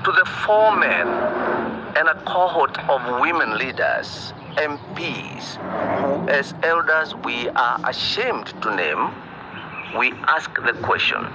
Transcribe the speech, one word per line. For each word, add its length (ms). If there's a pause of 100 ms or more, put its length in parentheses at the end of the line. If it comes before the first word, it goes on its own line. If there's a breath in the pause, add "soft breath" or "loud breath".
To 80
the 120 (200)
four 320
men 300 (880)
and 120
a 60 (120)
cohort 500 (120)
of 320
women 360
leaders, 760 (240)
M 220 (160)
Ps, 640
who 720
as 340
elders 540
we 340
are 380
ashamed 580 (160)
to 120
name, 360 (880)
we 140 (140)
ask 280
the 180 (100)
question 420 (100)